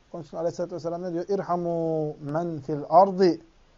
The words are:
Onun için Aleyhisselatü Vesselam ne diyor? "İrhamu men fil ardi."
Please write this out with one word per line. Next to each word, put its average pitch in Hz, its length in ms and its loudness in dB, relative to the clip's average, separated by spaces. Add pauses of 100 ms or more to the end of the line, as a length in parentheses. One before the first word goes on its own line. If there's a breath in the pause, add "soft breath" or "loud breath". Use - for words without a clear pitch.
(140)
Onun 170 100 -10
için - 140 -14
Aleyhisselatü 170 380 -4
Vesselam 170 260 -6
ne 180 120 -6
diyor? 170 160 -4
"İrhamu 170 920 -2
men 156 380 -4
fil 143 300 -6
ardi." 180 520 6 (360 soft breath)